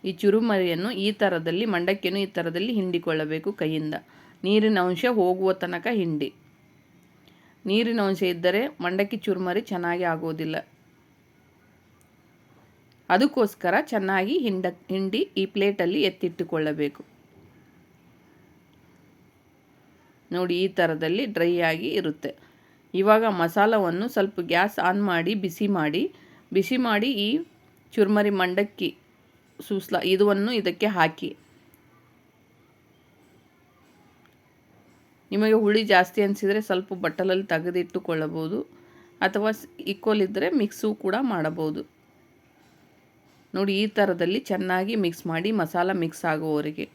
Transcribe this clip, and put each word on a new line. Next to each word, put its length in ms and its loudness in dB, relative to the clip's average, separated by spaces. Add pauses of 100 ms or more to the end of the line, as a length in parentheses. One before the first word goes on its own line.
ಈ 80 -2
ಚುರುಮರಿಯನ್ನು 760 2 (140)
ಈ 40 2 (120)
ಥರದಲ್ಲಿ, 440 0 (100)
ಮಂಡಕ್ಕಿಯನ್ನು 460 -2
ಈ 160 -2
ಥರದಲ್ಲಿ 360 -2
ಹಿಂಡಿಕೊಳ್ಳಬೇಕು 800 -2
ಕೈಯಿಂದ. 440 -4 (480)
ನೀರಿನ 340 4 (100)
ಅಂಶ 160 -2 (140)
ಹೋಗುವ 340 2
ತನಕ 340 -4 (140)
ಹಿಂಡಿ. 280 -2 (1400)
ನೀರಿನ 440 0
ಅಂಶ 140 -2
ಇದ್ದರೆ 380 2 (200)
ಮಂಡಕ್ಕಿ 360 -2
ಚುರುಮರಿ 540 -2
ಚೆನ್ನಾಗಿ 340 -2
ಆಗೋದಿಲ್ಲ. 520 -4 (2500)
ಅದಕ್ಕೋಸ್ಕರ 720 2
ಚೆನ್ನಾಗಿ 580 -2
ಹಿಂಡ-, 400 -2 (100)
ಹಿಂಡಿ 320 -2 (160)
ಈ 100 2
ಪ್ಲೇಟಲ್ಲಿ 560 0
ಎತ್ತಿಟ್ಟುಕೊಳ್ಳಬೇಕು. 1000 -2 (3250)
ನೋಡಿ, 340 -2
ಈ 40 0
ಥರದಲ್ಲಿ 580 0
ಡ್ರೈ 260 0 (180)
ಆಗಿ 200 -4 (100)
ಇರುತ್ತೆ. 320 -6 (640)
ಇವಾಗ 300 6 (160)
ಮಸಾಲವನ್ನು 680 2
ಸ್ವಲ್ಪ 320 -2
ಗ್ಯಾಸ್ 380 0
ಆನ್ 320 2
ಮಾಡಿ 240 0
ಬಿಸಿ 340 -2 (100)
ಮಾಡಿ, 260 0 (480)
ಬಿಸಿ 240 2
ಮಾಡಿ 340 0 (160)
ಈ 20 0 (640)
ಚುರ್ಮರಿ 500 4
ಮಂಡಕ್ಕಿ 480 -2 (720)
ಸೂಸ್ಲ 440 -4
ಇದನ್ನು 480 4
ಇದಕ್ಕೆ 440 0
ಹಾಕಿ. 320 0 (4000)
ನಿಮಗೆ 320 4
ಹುಳಿ 220 4
ಜಾಸ್ತಿ 380 4
ಅನಿಸಿದರೆ 380 0
ಸ್ವಲ್ಪ 340 -4
ಬಟ್ಟಲಲ್ಲಿ 580 -2
ತೆಗೆದಿಟ್ಟುಕೊಳ್ಳಬಹುದು, 1040 -4 (640)
ಅಥವಾ 300 0
ಸ್-, 160 -8 (260)
ಈಕ್ವಲ್ 300 0
ಇದ್ದರೆ 260 0 (120)
ಮಿಕ್ಸು 340 -2
ಕೂಡ 260 -2
ಮಾಡಬಹುದು. 600 -2 (1700)
ನೋಡಿ, 280 0
ಈ 40 2
ಥರದಲ್ಲಿ 540 0
ಚೆನ್ನಾಗಿ 560 -2
ಮಿಕ್ಸ್ 300 -2
ಮಾಡಿ, 260 -2
ಮಸಾಲ 400 0
ಮಿಕ್ಸ್ 320 -4
ಆಗುವವರೆಗೆ. 720 -2